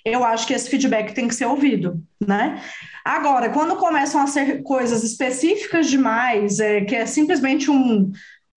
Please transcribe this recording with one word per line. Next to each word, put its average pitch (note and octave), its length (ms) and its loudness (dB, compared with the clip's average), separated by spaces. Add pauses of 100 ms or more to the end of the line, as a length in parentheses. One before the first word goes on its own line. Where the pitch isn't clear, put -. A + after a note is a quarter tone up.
eu A#3+ 200 0
acho A3+ 240 0
que C4+ 60 -2
esse A#3 160 -6
feedback A#3+ 440 0
tem A#3+ 140 -2
que - 80 -4
ser B3+ 100 -4
ouvido, A3+ 560 0 (180)
né? G#3 420 0 (440)
Agora, C#4 440 0
quando D#4+ 260 0
começam D#4 440 0
a C#4 80 2
ser C#4+ 360 -2
coisas A#3+ 400 0
específicas D4 840 0
demais, A3+ 720 2
é, G#3 220 2
que G3+ 140 -2
é A3+ 100 -2
simplesmente C#4+ 640 0
um, A#3 420 4 (460)